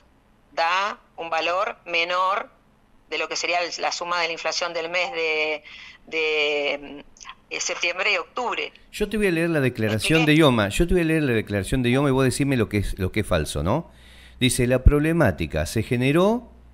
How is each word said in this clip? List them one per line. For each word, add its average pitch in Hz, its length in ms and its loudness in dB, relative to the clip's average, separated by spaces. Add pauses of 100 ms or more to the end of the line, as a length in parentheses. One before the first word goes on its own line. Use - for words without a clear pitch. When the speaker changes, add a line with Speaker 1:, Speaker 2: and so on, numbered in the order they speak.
(520)
Speaker 1:
da 180 480 -2 (160)
un 165 140 -10
valor 170 560 -2
menor 180 640 -2 (600)
de 156 80 -6
lo 160 120 -4
que 156 80 -6
sería 170 240 -2
el, 165 180 -4
la 151 140 -2
suma 175 260 -4
de 165 80 -2
la 165 60 -6
inflación 165 400 -6
del 165 160 -6
mes 175 240 -4
de, 156 500 -4 (420)
de, 147 1000 -4 (440)
eh, 160 100 -8
septiembre 180 540 -4
y 185 40 0
octubre. 170 540 -6 (220)
Speaker 2:
Yo 208 160 -4
te - 80 -4
voy 208 100 2
a 185 40 2
leer 165 180 0
la 160 100 2
declaración 110 600 2
Speaker 1:
¿Me 160 40 4
expliqué? 151 80 4
Speaker 2:
de 151 60 8 (100)
Ioma. 110 220 4
Yo 165 180 2
te 190 60 0
voy 180 80 4
a 165 40 0
leer 160 180 2
la 127 100 2
declaración 101 500 0
de 120 80 4
Ioma 139 160 4
y 135 60 4
vos 135 100 4
decime 135 320 2
lo 107 140 2
que 104 80 -2
es, - 200 -2
lo 92 140 -2
que 107 100 0
es - 60 -6
falso, 76 360 0
¿no? 117 280 -2 (480)
Dice, 127 280 2
"La 127 180 2
problemática 147 800 4
se - 180 -2
generó 165 680 2 (240)